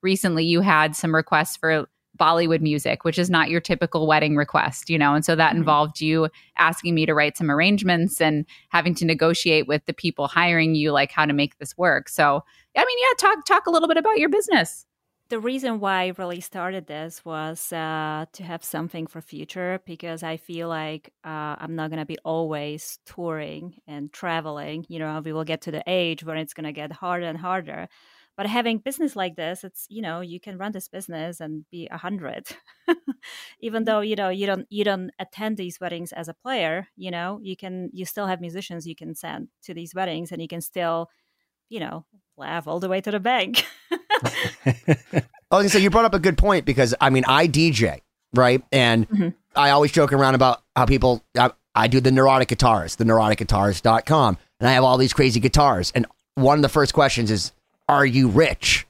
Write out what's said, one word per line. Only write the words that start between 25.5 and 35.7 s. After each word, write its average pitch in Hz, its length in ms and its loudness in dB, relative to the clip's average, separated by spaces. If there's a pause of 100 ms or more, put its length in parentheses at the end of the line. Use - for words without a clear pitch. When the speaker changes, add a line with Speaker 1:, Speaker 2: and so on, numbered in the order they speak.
Speaker 2:
to 170 100 -12
the 151 140 -8
age 170 380 -2
when 160 140 -8
it's 160 180 -10
gonna 151 160 -10
get 147 200 -12
harder 175 360 -6
and 160 100 -10
harder. 180 520 -8 (480)
But 202 100 -6
having 226 320 -2
business 277 360 -6
like 185 200 -6
this, 170 280 -8
it's, - 240 -16
you 214 140 -14
know, 170 200 -8
you 175 180 -12
can 190 180 -16
run 196 140 -8
this 190 160 -12
business 170 520 -12
and 156 300 -10
be 170 220 -14
a 165 60 -14
hundred, 175 500 -10 (400)
<laughs> - 760 -8
even 226 200 -6
Speaker 1:
Mm-hmm. - 20 -4
Speaker 2:
though, 214 160 2
you 214 160 -4
know, 196 140 -2
you 196 180 -4
don't, 190 240 -4
you 208 120 -2
don't 190 360 -2
attend 208 380 -8
these 180 220 -10